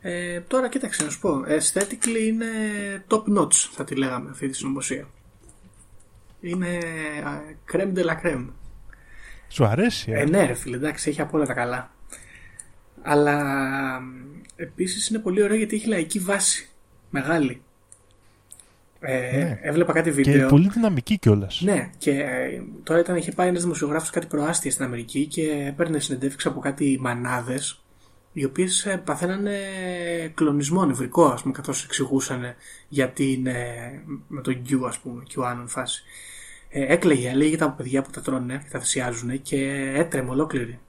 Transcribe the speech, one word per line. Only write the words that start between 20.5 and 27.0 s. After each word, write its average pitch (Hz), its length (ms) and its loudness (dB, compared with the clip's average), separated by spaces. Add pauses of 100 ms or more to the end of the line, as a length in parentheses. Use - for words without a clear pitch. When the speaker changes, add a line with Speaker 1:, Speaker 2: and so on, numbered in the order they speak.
Speaker 2:
δυναμική 208 480 2
κιόλας. 104 440 4
Speaker 1:
Ναι, 175 360 2
και, - 140 2
ε, 131 500 -2 (220)
τώρα 165 160 4
ήταν, 175 160 2
είχε 170 160 -2
πάει 180 160 2
ένας 180 140 2
δημοσιογράφος 160 480 0
κάτι - 180 -2
προάστια 151 440 0
στην 135 140 -2
Αμερική 123 400 -2
και 151 420 -2
έπαιρνε 151 320 0
συνεντεύξεις 135 520 -4
από 123 80 -6
κάτι 139 420 0